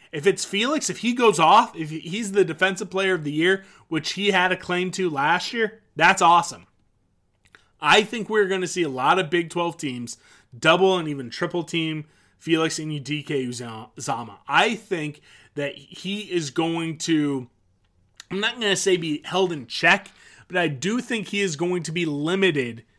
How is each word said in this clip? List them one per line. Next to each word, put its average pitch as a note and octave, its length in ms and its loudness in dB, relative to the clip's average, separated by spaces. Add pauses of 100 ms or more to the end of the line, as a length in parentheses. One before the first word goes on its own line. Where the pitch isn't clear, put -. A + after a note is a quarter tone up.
(120)
if D3+ 140 -4
it's F#3+ 180 2
Felix, B3 460 -2
if E3 80 -6
he A#3+ 160 0
goes A3+ 260 4
off, G3 360 6
if D#3 160 -6
he's F#3+ 400 -6
the G3 120 4
defensive F#3 460 -2
player F#3+ 240 0
of E3 100 -4
the D3 80 -4
year, F3+ 320 0 (260)
which D#3 240 -4
he G3 180 0
had F#3 200 4
a F3 60 -2
claim F3+ 320 -4
to F#3 180 -2
last D#3 460 0
year, A3 300 -4 (120)
that's F3 280 4
awesome. E3+ 420 4 (1120)
I E3 220 6
think A3 260 -6
we're G#3+ 200 2
gonna F#3 180 -2
see F3 160 -4
a D#3+ 80 0
lot C#3 300 2
of F3 100 -2
Big E3+ 220 -2
Twelve E3+ 260 -4
teams B2 400 -10 (400)
double F3+ 400 6
and E3 100 -4
even C#3 220 -8
triple E3+ 340 -4
team D#3+ 420 -4 (340)
Felix D#3+ 400 0
Anudike-Uzomah. B2 1700 -8
I F#3 260 2
think D#3 480 -6 (320)
that C#3+ 220 -6
he G3 460 -10
is F3 280 -4
going E3 480 -2
to, D3 500 0 (840)
I'm F#3 80 -4
not A3+ 160 -2
gonna G#3+ 200 0
say F#3+ 220 2
be D#3+ 280 -4
held F3+ 260 0
in C#3 160 -10
check, G3 420 2 (380)
but F3+ 100 -4
I E3+ 100 2
do D#3+ 340 -4
think A#3+ 260 -6
he G3+ 140 -2
is F#3 140 -2
going F3 280 -2
to D#3+ 80 -8
be E3+ 140 -2
limited D3 760 -2 (160)